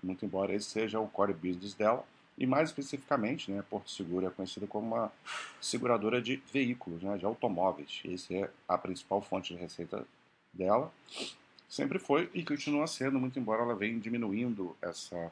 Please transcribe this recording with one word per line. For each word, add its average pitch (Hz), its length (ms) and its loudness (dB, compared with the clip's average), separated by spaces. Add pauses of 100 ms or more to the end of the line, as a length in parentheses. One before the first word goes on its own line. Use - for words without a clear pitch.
muito 92 240 -4
embora 95 300 0
esse 104 140 -2
seja 110 320 0
o 110 80 -2
core 98 240 2
business 90 400 -4
dela, 113 320 4 (320)
e 131 100 2
mais 151 220 4
especificamente, 135 840 -2
né, 101 180 -2
Porto - 220 -6
Seguro 92 340 -2
é 90 40 0
conhecida 95 380 -6
como 107 200 -4
uma 113 240 0 (480)
seguradora 117 640 4
de 123 160 -2 (160)
veículos, 120 500 0
né, 98 140 0
de 90 80 -4
automóveis. 95 800 2
Esse 90 320 -4
é 98 120 0 (160)
a 90 120 4
principal 95 440 -2
fonte 95 320 -4
de 87 60 -10
receita 87 480 -8 (460)
dela, 104 400 4 (720)
sempre - 320 -2
foi 165 340 4
e 175 100 -2
continua 147 440 0
sendo, 135 320 0
muito 127 180 0
embora 110 240 2
ela 120 140 2
venha 110 240 0
diminuindo 110 840 0
essa 85 500 -6